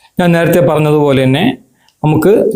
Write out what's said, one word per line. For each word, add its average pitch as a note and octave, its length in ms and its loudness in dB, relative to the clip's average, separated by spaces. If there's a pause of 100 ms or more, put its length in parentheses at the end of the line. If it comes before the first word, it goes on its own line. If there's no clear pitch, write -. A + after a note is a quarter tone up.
(200)
ഞാൻ F3 180 2
നേരത്തെ E3+ 320 0
പറഞ്ഞതുപോലെ D3+ 560 0
തന്നെ C3+ 200 0 (580)
നമുക്ക് D#3 300 0 (220)